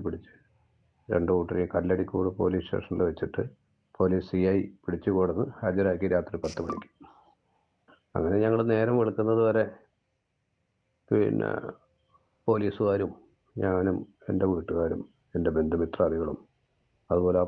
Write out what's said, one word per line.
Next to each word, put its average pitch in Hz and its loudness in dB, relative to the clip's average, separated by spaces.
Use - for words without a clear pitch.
പിടിച്ച് - -8
രണ്ട് 87 2
കൂട്ടരെയും 90 0
കല്ലടിക്കോട് 92 0
പോലീസ് 92 0
സ്റ്റേഷനിൽ 95 -4
വെച്ചിട്ട് - -6
പോലീസ് 92 2
സി 92 0
ഐ 98 4
പിടിച്ചു 90 -2
കൊടുന്ന് 92 0
ഹാജരാക്കി 95 0
രാത്രി 87 -2
പത്ത് - -6
മണിക്ക്. - -10
അങ്ങനെ 87 0
ഞങ്ങൾ 113 2
നേരം 113 2
വെളുക്കുന്നത് 110 2
വരെ 110 2
പിന്നെ 104 2
പോലീസുകാരും 101 0
ഞാനും 92 2
എൻ്റെ 95 0
വീട്ടുകാരും 85 -2
എൻ്റെ 85 0
ബന്ധുമിത്രാദികളും 80 -2
അതുപോലെ 90 2
ആ 90 2